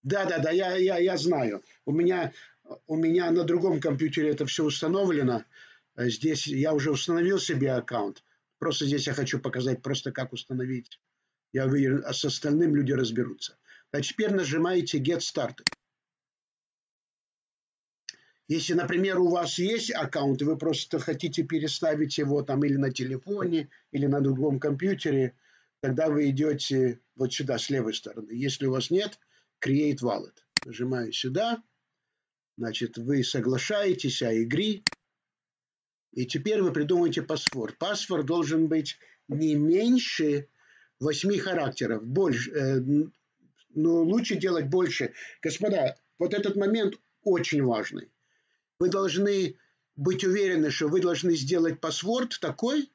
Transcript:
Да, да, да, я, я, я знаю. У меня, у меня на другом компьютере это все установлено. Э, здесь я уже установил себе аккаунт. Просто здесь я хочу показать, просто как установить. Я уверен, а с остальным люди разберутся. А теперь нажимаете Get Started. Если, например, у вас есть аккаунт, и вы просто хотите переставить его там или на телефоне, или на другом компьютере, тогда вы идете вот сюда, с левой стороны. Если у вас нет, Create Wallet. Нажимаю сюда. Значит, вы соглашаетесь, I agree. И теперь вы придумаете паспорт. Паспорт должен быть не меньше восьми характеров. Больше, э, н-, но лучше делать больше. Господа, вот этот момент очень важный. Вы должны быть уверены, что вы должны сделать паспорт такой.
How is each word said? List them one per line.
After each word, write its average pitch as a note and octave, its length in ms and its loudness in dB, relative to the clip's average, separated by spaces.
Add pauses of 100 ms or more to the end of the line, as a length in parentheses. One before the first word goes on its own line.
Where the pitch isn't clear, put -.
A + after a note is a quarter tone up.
Да, G3 180 0
да, F3 140 -2
да, D#3+ 140 0
я, F#3 240 2
я, F#3 220 2
я F3+ 180 2
знаю. C#3 480 0 (200)
У - 60 -4
меня, E3+ 420 0 (540)
у D#3 100 -4
меня E3 360 2
на F3 100 4
другом E3 380 2
компьютере D3+ 500 0
это D3 160 0
все D#3 180 0
установлено. D3+ 800 2 (540)
Э, B2 120 0
здесь C#3+ 380 -2
я D3 280 0
уже D3 180 2
установил E3+ 480 2
себе C3+ 320 0
аккаунт. A#2 500 -4 (380)
Просто D3+ 260 -2
здесь C#3 220 0
я C3+ 60 -2
хочу C3+ 260 -2
показать, B2+ 420 -2
просто C3+ 300 -4
как C3 200 -8
установить. B2+ 680 -8 (520)
Я C3+ 140 0
уверен, C3+ 400 2
а C#3+ 60 -6
с - 120 -4
остальным D3 520 2
люди C3+ 160 2
разберутся. A#2+ 680 -2 (320)
А C#3+ 100 -2
теперь G3 320 0
нажимаете E3 680 0
Get E3 180 0
Started. - 480 -4 (2750)
Если, D#3+ 280 -2
например, F#3 440 0
у F3+ 100 6
вас E3+ 300 0
есть G#3+ 340 -2
аккаунт, C#3 480 -2
и C#3+ 40 0
вы D#3 120 2
просто D#3 440 -2
хотите D#3 420 -4
переставить D3+ 760 -2
его C#3+ 260 0
там C#3 220 0
или C#3+ 120 2
на C3+ 160 0
телефоне, D3+ 800 -4 (200)
или C#3+ 160 0
на C#3+ 140 4
другом C3+ 400 2
компьютере, C#3+ 760 0 (460)
тогда C#3+ 300 2
вы D3 200 2
идете C3+ 720 0 (160)
вот B2+ 160 -2
сюда, B2+ 260 -2
с - 120 -6
левой A#2 220 0
стороны. G#2+ 380 -10
Если C3 360 -4
у C3 40 2
вас C3 220 -2
нет, G#3 260 0 (460)
Create C#3+ 380 2
Wallet. G2+ 320 -2 (300)
Нажимаю B2 480 -4
сюда. A3+ 500 -2 (960)
Значит, A#2 420 -6
вы C3 240 0
соглашаетесь, C3+ 1000 -2
I A2+ 220 0
agree. G3 380 -2 (1300)
И B2 140 -2
теперь G#3 360 0
вы E3+ 100 2
придумаете E3 500 2
паспорт. - 560 -4
Паспорт D#3 480 -2
должен D#3+ 420 0
быть D#3 300 -2 (300)
не D3+ 260 0
меньше D#3+ 960 2 (500)
восьми D#3 400 0
характеров. C3+ 680 -2
Больше, C3 440 0
э, C3+ 280 0
н-, D3 340 2 (580)
но E3 320 2
лучше G#3+ 340 0
делать E3 320 0
больше. F3 440 0 (300)
Господа, D#3+ 540 0 (220)
вот F3+ 140 0
этот G3+ 240 0
момент G3+ 380 2 (280)
очень D#3+ 400 2
важный. A2+ 480 -2 (680)
Вы F3+ 100 2
должны F#3+ 720 0 (360)
быть F3 300 0
уверены, F#3 460 2
что D3 180 -2
вы F3 120 2
должны E3+ 340 2
сделать D#3+ 460 0
паспорт A#3 600 -4
такой. B3 540 -2